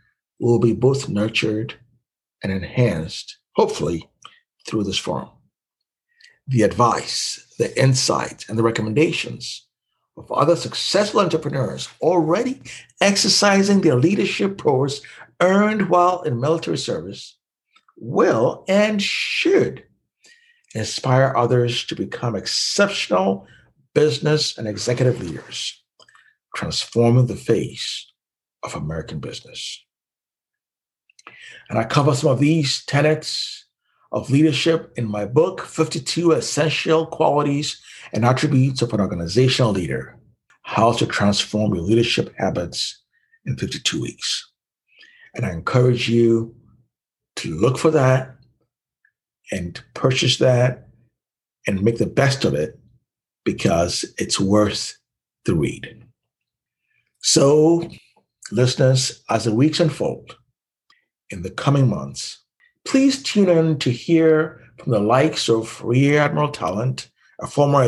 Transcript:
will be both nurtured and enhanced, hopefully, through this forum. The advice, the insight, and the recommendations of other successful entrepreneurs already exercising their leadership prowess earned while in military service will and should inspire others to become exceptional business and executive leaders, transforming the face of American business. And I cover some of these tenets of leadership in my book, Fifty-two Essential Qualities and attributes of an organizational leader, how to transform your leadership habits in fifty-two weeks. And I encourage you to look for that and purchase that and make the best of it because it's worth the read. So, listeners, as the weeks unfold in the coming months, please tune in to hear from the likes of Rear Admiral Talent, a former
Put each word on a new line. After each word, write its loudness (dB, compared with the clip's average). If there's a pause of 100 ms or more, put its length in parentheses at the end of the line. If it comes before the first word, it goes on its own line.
(400)
will 2
be 4
both 0
nurtured -2 (720)
and -4
enhanced, -2 (180)
hopefully, -2 (600)
through -4
this -4
forum. -6 (1200)
The 2
advice, 0 (120)
the -2
insight, 0
and -6
the 2
recommendations -2 (500)
of -18
other 2
successful -2
entrepreneurs -2 (120)
already 0 (400)
exercising 4
their 4
leadership 0
prowess 0 (400)
earned 2
while 4
in -4
military -2
service -8 (600)
will 0
and 2
should -2 (920)
inspire 0
others 0
to -10
become -6
exceptional -2 (480)
business 0
and -8
executive 0
leaders, -12 (720)
transforming 2
the -6
face -4 (520)
of -10
American -8
business. -14 (1900)
And -4
I 0
cover 2
some 0
of 0
these 0
tenets -2 (480)
of -6
leadership 2
in -4
my -4
book, 0
Fifty-two -2
Essential 0
Qualities 0 (320)
and 0
attributes 2
of -2
an -2
organizational 0
leader, -6 (460)
how 4
to 0
transform 0
your -4
leadership 0
habits -4 (440)
in -6
fifty-two -6
weeks. -8 (840)
And -6
I -4
encourage 0
you 2 (840)
to -8
look 0
for 2
that 2 (1160)
and -8 (120)
purchase 0
that 0 (800)
and -2
make 2
the 0
best 0
of 0
it -6 (680)
because -2 (140)
it's -4
worth 0 (480)
the 0
read. -6 (1160)
So, 4 (600)
listeners, 2
as 0
the 2
weeks 2
unfold -4 (920)
in -12
the -8
coming 2
months, -6 (420)
please 2
tune 2
in 2
to 0
hear 2 (160)
from -6
the 2
likes 2
of -2
Rear 4
Admiral 0
Talent, -6 (300)
a -10
former 4